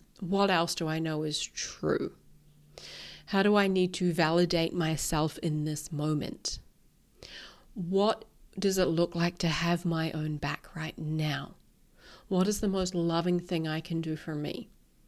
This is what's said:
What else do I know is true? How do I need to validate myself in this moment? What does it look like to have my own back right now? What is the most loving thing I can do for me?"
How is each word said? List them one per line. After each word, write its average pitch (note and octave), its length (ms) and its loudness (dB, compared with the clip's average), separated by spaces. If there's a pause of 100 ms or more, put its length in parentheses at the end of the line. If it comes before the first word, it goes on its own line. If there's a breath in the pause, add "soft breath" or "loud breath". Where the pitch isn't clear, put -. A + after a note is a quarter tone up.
(220)
What G3 280 2
else F3 260 2
do D#3+ 120 -2
I D#3+ 120 0
know D#3 240 -2
is D#3 180 -2
true? - 720 -2 (1120 loud breath)
How G3 160 2
do G#3 140 4
I G3 100 4
need F#3 280 2
to F3+ 180 2
validate E3 600 4
myself D#3+ 640 0
in D3+ 260 0
this D3+ 260 -6
moment? D3+ 680 -2 (1120 loud breath)
What G3 500 2 (340)
does F#3+ 200 2
it F3+ 120 4
look E3+ 260 2
like E3+ 220 0
to F3 100 2
have E3+ 380 0
my D#3+ 260 0
own D3+ 240 -2
back D3 400 -6
right D#3 220 -8
now? D3+ 580 -2 (720 loud breath)
What F#3 180 4
is G#3 140 0
the G#3+ 80 0
most F#3 260 0
loving E3+ 460 2
thing E3+ 260 -2
I D#3 140 -2
can E3 220 -4
do D#3+ 160 -4
for D#3 180 -8
me?" D3+ 320 -6 (400)